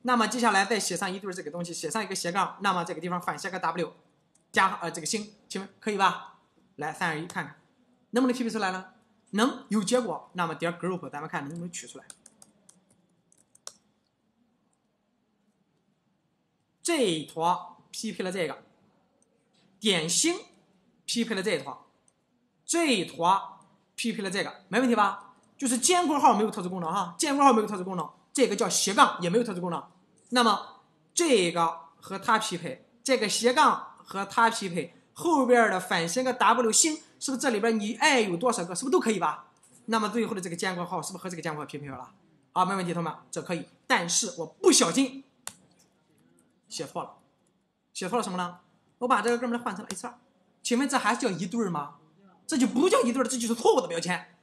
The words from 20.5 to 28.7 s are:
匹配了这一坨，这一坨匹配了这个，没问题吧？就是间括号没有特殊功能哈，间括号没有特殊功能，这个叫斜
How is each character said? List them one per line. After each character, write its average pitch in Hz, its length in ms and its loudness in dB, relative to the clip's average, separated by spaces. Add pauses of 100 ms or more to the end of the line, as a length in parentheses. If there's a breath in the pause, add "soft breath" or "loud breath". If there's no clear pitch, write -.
匹 233 180 -2
配 220 120 -4
了 190 80 -4
这 202 100 0
一 143 80 -2
坨， 135 300 -14 (760)
这 330 260 0
一 180 140 2
坨 175 540 -2 (340)
匹 233 180 -4
配 196 120 -6
了 190 80 -4
这 185 120 -2
个， - 260 -10
没 196 100 2
问 254 100 4
题 233 60 4
吧？ - 400 -2 (200)
就 277 120 -4
是 240 100 0
间 349 300 4
括 285 120 2
号 262 160 8
没 208 60 2
有 214 80 2
特 190 140 -8
殊 180 60 -6
功 185 120 -6
能 165 100 -4
哈， 180 280 -2
间 285 160 2
括 277 100 6
号 262 80 10
没 220 80 4
有 208 60 -2
特 208 100 -6
殊 180 60 -8
功 190 120 -6
能， 156 140 -4 (240)
这 269 140 4
个 196 80 0
叫 202 120 0
斜 202 280 0